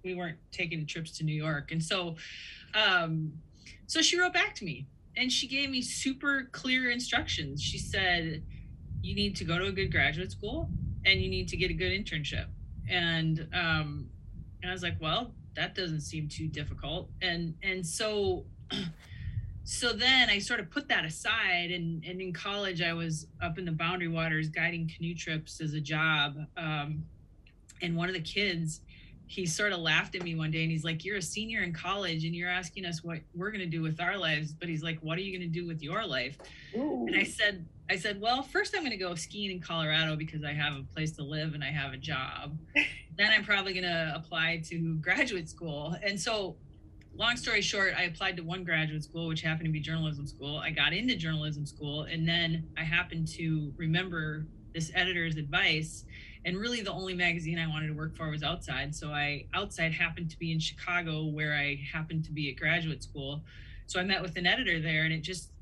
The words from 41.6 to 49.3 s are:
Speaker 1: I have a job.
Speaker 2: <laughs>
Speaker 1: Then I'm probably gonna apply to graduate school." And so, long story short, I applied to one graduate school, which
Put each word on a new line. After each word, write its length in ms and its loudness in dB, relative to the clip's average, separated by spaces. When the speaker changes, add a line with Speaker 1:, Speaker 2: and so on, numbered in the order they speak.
Speaker 1:
I 60 -2
have 240 -2
a 40 -8
job. 600 -4
Speaker 2:
<laughs> 100 8
Speaker 1:
Then 140 8
I'm 120 8
probably 300 4
gonna 420 2
apply 540 0
to 260 2
graduate 520 2
school." 540 -4
And 180 0
so, 360 0
long 240 2
story 240 2
short, 340 4
I 100 2
applied 320 0
to 60 -6
one 200 -4
graduate 400 2
school, 240 -4
which 140 0